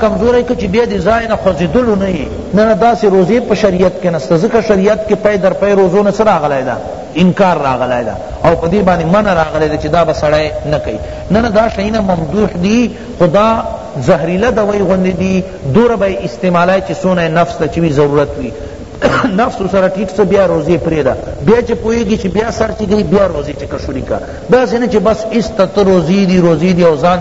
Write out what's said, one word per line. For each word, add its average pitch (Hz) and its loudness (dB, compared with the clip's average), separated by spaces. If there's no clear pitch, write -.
کمزوری 226 2
کړي 247 -2
چې 208 -4
بیا 214 0
د 202 -2
ځای 226 0
نه 214 0
خوځېدلو 190 0
نه 196 -2
یي. 151 -4
نه، 214 4
نه، 220 2
داسې 226 2
روزي 190 4
په 220 -2
شریعت 185 2
کې 185 -2
نسته، 165 0
ځکه 220 2
شریعت 202 2
کې 214 0
پی 208 2
در 185 0
پی 202 0
روزو 190 4
نه 202 2
څه 202 0
راغلی 151 2
ده؟ 123 -4
انکار 180 2
راغلی 127 0
ده، 104 -6
او 165 4
په 170 -2
دې 202 2
باندې 170 2
منع 196 2
راغلی 156 0
ده 151 -2
چې 156 -6
دا 165 2
به 156 2
سړی 151 -2
نه 147 -2
کوي. 113 -6
نه، 202 4
نه، 240 0
دا 220 2
شیونه 214 -2
ممدوح 185 -2
دي، 220 2
خو 175 6
دا 220 2
زهریله 175 0
دوی 208 0
غوندې 185 0
دي، 190 0
دوره 233 4
به 196 0
یې 185 -4
استعمالای 180 0
چې 185 -6
څونه 185 0
یې 160 -2
نفس 170 0
ته 160 -2
چې 151 -4
وي 165 2
ضرورت 143 2
وي. 120 -8
<coughs> 202 0
نفس - -2
سره 190 2
ټیټ 196 -4
څه، 208 2
بیا 196 2
روزي 165 0
پرېږده. 151 0
بیا 202 4
چې 233 -2
پوهېږي 220 0
چې - -2
بیا 208 -2
سر 220 -2
چې 220 -6
دی، 208 0
بیا 190 2
روزي 147 -4
چې - -10
کشوري 131 -6
کا. 110 -4
داسې 233 2
نه 240 0
چې 196 0
بس 208 0
ایسته 196 0
ته - 0
روزي 185 2
دي، 185 2
روزي 170 2
دي، 175 2
او 160 4
ځان 175 2